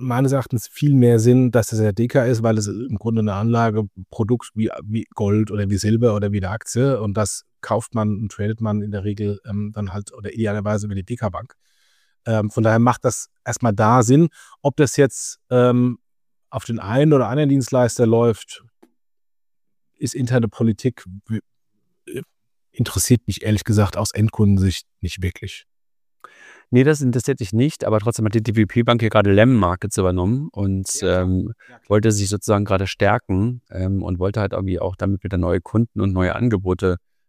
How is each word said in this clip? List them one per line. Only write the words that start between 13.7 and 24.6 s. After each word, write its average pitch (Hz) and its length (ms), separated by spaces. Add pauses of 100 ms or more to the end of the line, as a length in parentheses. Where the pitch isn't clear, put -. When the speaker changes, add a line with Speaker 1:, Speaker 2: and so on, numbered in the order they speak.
Speaker 1:
da 113 300
Sinn. 139 260 (320)
Ob 143 160
das 143 200
jetzt, - 420 (100)
ähm, 123 500 (500)
auf 120 160
den 117 140
einen 123 320
oder 131 160
anderen 139 220
Dienstleister 127 560
läuft, 113 580 (1300)
ist - 180
interne 123 320
Politik, 113 560 (240)
w-, 110 120 (680)
äh, - 140 (500)
interessiert - 540
mich - 180
ehrlich 107 220
gesagt 104 320
aus - 140
Endkundensicht 98 760 (160)